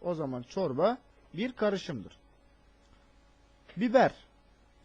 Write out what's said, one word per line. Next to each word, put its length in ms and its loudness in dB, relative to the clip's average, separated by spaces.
O 120 -4
zaman 280 -6
çorba 560 0
bir 180 -4
karışımdır. 680 -4
Biber. 360 4